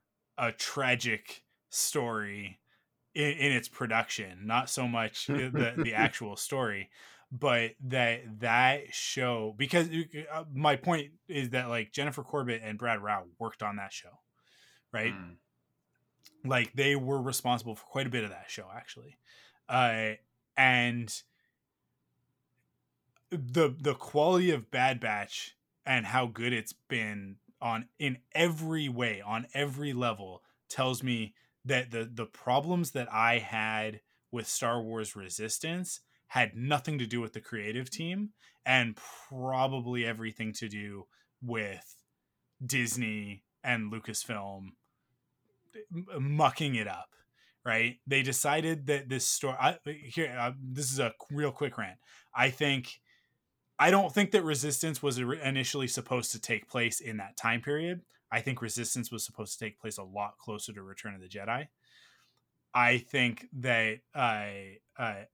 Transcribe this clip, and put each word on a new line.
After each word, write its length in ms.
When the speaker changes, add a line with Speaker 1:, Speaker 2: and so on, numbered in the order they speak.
Speaker 1:
a 140
tragic 920
story 880
in, 200
in 180
its 160
production, 800
not 220
so 180
much 400
the, 500
Speaker 2:
<laughs> 60
Speaker 1:
the 100
actual 420
story, 540
but 400
that, 580
that 540
show, 640
because, 320
uh, 120
my 220
point 360
is 240
that, 180
like, 220
Jennifer 320
Corbett 400
and 160
Brad 220
Rau 240
worked 240
on 140
that 180
show, 260
right? 220
Speaker 3:
Mm. 220
Speaker 1:
Like, 300
they 220
were 260
responsible 540
for 100
quite 220
a 40
bit 120
of 80
that 180
show, 160
actually. 420
Uh, 460
and 640
the, 500
the 140
quality 560
of 220
Bad 280
Batch 560
and 200
how 220
good 260
it's 200
been 640
on, 280
in 220
every 560
way, 360
on 300
every 360
level, 520
tells 340
me 320
that 240
the, 220
the 140
problems 680
that 200
I 280
had 600
with 160
Star 340
Wars 340
Resistance 840
had 280
nothing 440
to 80
do 140
with 120
the 80
creative 480
team 400
and 280
probably 760
everything 480
to 160
do 380
with 540
Disney 800
and 280
Lucasfilm 800
m-, 160
mucking 560
it 120
up, 280
right? 400
They 160
decided 640
that 220
this 160
story, 340
I, 260
here, 540
uh, 120
this 300
is 80
a 200
qu-, 160
real 160
quick 280
rant. 180
I 180
think, 480
I 100
don't 220
think 180
that 120
Resistance 580
was 180
ori-, 220
initially 460
supposed 460
to 80
take 260
place 320
in 180
that 200
time 240
period. 400
I 100
think 200
Resistance 500
was 140
supposed 320
to 80
take 140
place 180
a 60
lot 340
closer 360
to 100
Return 320
of 60
the 60
Jedi. 400
I 260
think 540
that, 480
uh, 880
uh, 220